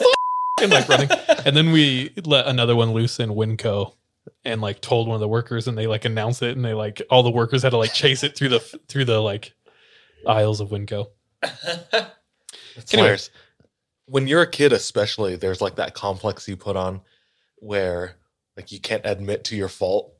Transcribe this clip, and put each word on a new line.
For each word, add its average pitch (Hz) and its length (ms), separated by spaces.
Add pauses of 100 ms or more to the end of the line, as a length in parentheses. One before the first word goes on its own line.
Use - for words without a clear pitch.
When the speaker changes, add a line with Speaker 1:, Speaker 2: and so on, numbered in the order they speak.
Speaker 1:
fuck?" - 600
And, 196 80
like, 131 160
running. 143 200 (360)
And 143 120
then 165 140
we 143 420 (120)
let 143 220
another 120 280
one 117 180
loose 113 280
in 113 100
Winco 107 600 (520)
and, 113 160
like, 101 200
told 117 280
one 113 80
of 107 40
the 107 80
workers 117 380
and 120 100
they, 110 120
like, 107 160
announced 113 380
it 123 120
and 127 100
they, 113 100
like, 107 360
all 127 140
the 120 60
workers 117 340
had 131 60
to, 120 80
like, 110 160
chase 139 280
it 139 140
through 127 140
the, 117 100
through - 460
the, 113 140
like, 107 340 (720)
aisles 107 340
of 101 80
Winco. 101 400 (340)
Speaker 2:
<laughs> - 0 (1300)
That's - 180
Speaker 1:
Anyway. 160 140
Speaker 2:
hilarious. 98 220 (760)
When 135 200
you're 156 160
a 170 80
kid, 147 220
especially, 104 640
there's, 92 240
like, 98 160
that - 180
complex 98 540
you 98 80
put 98 200
on 92 240 (560)
where, 92 600 (400)
like, 95 160
you 101 80
can't 110 240
admit 101 400
to - 120
your 98 120
fault. - 520